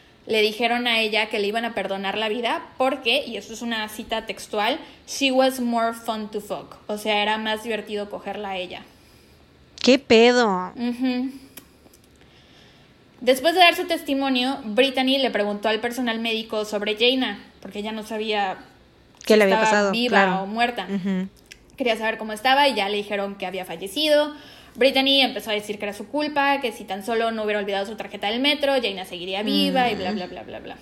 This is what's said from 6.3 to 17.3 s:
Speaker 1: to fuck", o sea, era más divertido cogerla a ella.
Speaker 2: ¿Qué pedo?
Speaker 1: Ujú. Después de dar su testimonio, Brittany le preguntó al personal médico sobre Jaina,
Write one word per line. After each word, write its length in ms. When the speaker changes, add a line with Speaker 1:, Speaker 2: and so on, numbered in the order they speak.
Speaker 1:
to 100
fuck", 360
o 100
sea, 240
era 160
más 260
divertido 460
cogerla 420
a 60
ella. 240
Speaker 2:
¿Qué 160
pedo? 760
Speaker 1:
Ujú. 560
Después 340
de 60
dar 160
su 100
testimonio, 760
Brittany 560
le 100
preguntó 400
al 100
personal 400
médico 460
sobre 320
Jaina, 420